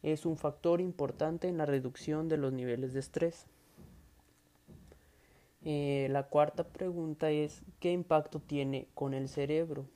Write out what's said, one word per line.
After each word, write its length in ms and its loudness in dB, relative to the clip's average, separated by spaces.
es 240 0
un 120 2
factor 440 2
importante 640 -2
en 120 0
la 80 2
reducción 640 0
de 80 4
los 140 2
niveles 420 -2
de 60 -2
estrés. 460 -2
Eh, 460 0
la 140 2
cuarta 400 4
pregunta 640 -2
es, 320 0
¿qué 120 2
impacto 480 2
tiene 560 -2
con 180 -2
el 160 -2
cerebro? 560 -2